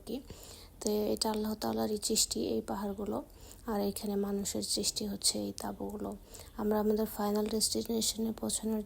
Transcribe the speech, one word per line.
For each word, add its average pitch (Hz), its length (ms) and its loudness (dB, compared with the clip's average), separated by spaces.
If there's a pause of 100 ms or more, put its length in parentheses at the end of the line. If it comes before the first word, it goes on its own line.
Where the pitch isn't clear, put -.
কি। 233 140 -4 (640)
তো 214 80 2
এটা 214 420 2
আল্লাহ 214 220 0
তাআলারই 220 500 0
সৃষ্টি - 360 2
এই 226 280 2
পাহাড়গুলো, 208 560 -2 (440)
আর 208 140 2
এখানে 202 340 0
মানুষের 202 460 0
সৃষ্টি 208 460 0
হচ্ছে - 320 2
এই 202 220 -2
তাঁবুগুলো। 202 540 -4 (420)
আমরা 214 220 4
আমাদের 214 260 4
ফাইনাল 208 400 2
ডেস্টিনেশনে 220 840 2 (100)
পৌঁছানোর 214 440 0